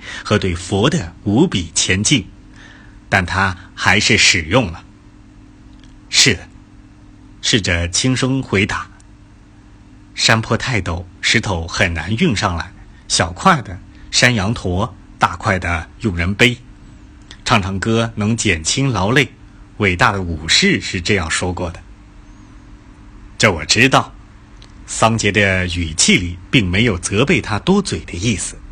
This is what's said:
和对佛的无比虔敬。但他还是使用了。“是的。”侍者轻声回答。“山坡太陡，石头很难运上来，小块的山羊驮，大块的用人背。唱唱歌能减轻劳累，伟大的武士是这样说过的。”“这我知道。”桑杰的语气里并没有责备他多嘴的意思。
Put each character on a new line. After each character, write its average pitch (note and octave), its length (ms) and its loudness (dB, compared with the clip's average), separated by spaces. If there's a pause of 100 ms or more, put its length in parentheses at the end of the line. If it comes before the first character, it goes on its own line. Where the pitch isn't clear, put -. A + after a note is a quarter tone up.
(240)
和 G#2+ 160 2
对 F2+ 160 -2
佛 G2+ 340 0
的 F#2 240 -4 (120)
无 A2 200 4
比 F#2 300 -2
虔 F#2+ 280 0
敬。 G#2 220 2 (840)
但 G2 160 2
他 F#2+ 320 -2 (200)
还 G2 240 0
是 A2 180 2
使 - 240 2
用 F2+ 300 2
了。 - 120 -14 (1300)
“是 - 240 4
的。” F2 60 -8 (1040)
侍 A2+ 180 2
者 E2+ 260 0
轻 B2+ 300 0
声 C3 240 0
回 G#2+ 240 0
答。 - 240 -6 (1300)
“山 A2+ 260 2
坡 A2+ 160 -2
太 A2+ 240 -2
陡， E2+ 220 -6 (180)
石 - 200 0
头 E2+ 260 -4
很 F2 260 0
难 E2 220 -4
运 C#3+ 200 2
上 F#2 200 0
来， - 160 -8 (360)
小 E2 260 0
块 E3 280 2
的 F#2 160 -12 (340)
山 B2 220 4
羊 G#2 200 0
驮， F#2+ 420 -2 (240)
大 - 160 2
块 F#2+ 240 0
的 F2 300 -4 (100)
用 G2 160 -2
人 F2 180 -2
背。 A#2+ 240 4 (840)
唱 A2+ 180 2
唱 G2 160 -4
歌 A2+ 380 0
能 G#2+ 200 0
减 F2 280 0
轻 C3+ 260 0
劳 G2+ 220 0
累， C3 160 2 (500)
伟 G2 180 2
大 A2+ 180 2
的 G2 80 -4
武 E2 260 -6
士 F#3 340 2
是 - 200 -6
这 G2+ 140 0
样 E2+ 140 -2
说 F#2 240 -2
过 E2+ 160 -6
的。 - 120 -12 (1600)
”“这 A2 140 4
我 D#2+ 140 -4
知 B2 240 4
道。” C3 240 0 (720)
桑 A2+ 300 2
杰 G#2 140 0
的 F#2+ 360 2
语 E2+ 260 -4
气 F#3 240 4
里 F2+ 200 -4 (120)
并 A2 160 2
没 F#2 200 2
有 G2+ 120 0
责 G2+ 280 0
备 C#3 160 2
他 G#2 180 -4
多 G3 220 2
嘴 - 180 -4
的 - 140 -14
意 F#2 240 -2
思。 - 200 -10 (140)